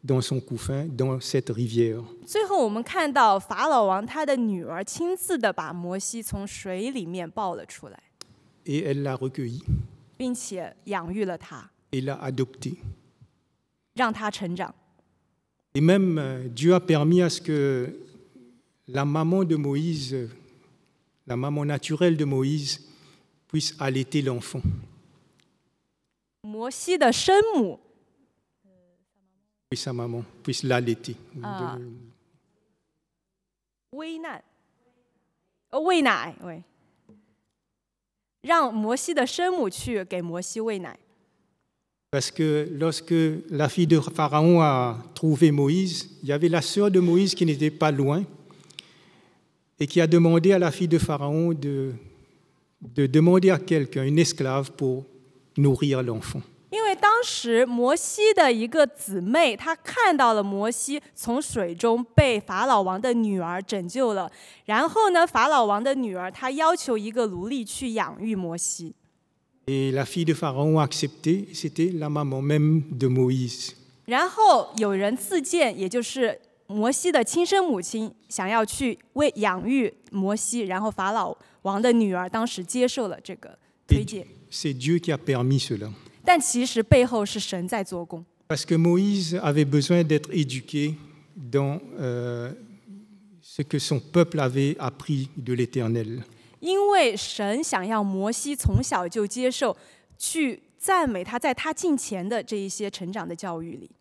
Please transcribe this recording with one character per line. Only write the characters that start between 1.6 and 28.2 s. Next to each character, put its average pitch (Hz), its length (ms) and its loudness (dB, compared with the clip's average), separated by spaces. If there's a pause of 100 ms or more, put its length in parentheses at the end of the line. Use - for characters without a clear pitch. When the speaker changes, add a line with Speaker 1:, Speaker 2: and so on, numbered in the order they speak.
Speaker 2:
最 415 220 -2
后， 370 160 0
我 226 60 0
们 214 140 -4
看 311 300 -2
到 220 260 6
法 208 300 -4
老 254 160 4
王 196 220 0
他 302 180 -6
的 285 120 0
女 202 280 -2
儿 160 200 -8
亲 349 320 -4
自 359 200 -4
地 226 160 0
把 156 200 -8
摩 175 260 -8
西 220 240 -10
从 202 240 -8
水 196 440 -8
里 254 140 -8
面 170 240 -8
抱 185 260 -6
了 87 120 -12
出 - 220 -20
来， 98 120 -20 (640)
Speaker 1:
Et 151 200 -4
elle 143 180 -2
l'a 135 140 -4
recueilli. 131 460 -8 (540)
Speaker 2:
并 254 180 -4
且 185 400 -12 (100)
养 175 280 -8
育 208 120 -4
了 180 120 -6
他， - 340 -18 (200)
Speaker 1:
Et 131 120 -4
l'a 135 180 -6
adopté. 131 560 -6 (1160)
Speaker 2:
让 233 180 0
他 214 180 -4
成 180 240 -8
长。 180 200 -8 (1000)
Speaker 1:
Et 139 60 2
même, 180 380 4
euh, 131 300 -6
Dieu 143 260 4
a 180 60 6
permis 165 420 4
à 170 80 4
ce - 100 -6
que 139 520 -2 (920)
la 139 180 -2
maman 160 400 2
de 160 120 0
Moïse, 139 720 -4 (1000)
la 123 100 -4
maman 147 280 -4
naturelle 156 520 0
de 151 80 0
Moïse, 139 560 -2 (680)
puisse - 300 -4
allaiter 135 440 -2
l'enfant. 127 380 -6 (1800)
Speaker 2:
摩 220 280 -8
西 359 260 -2
的 285 160 6
生 - 220 4 (200)
母， 208 240 0 (1900)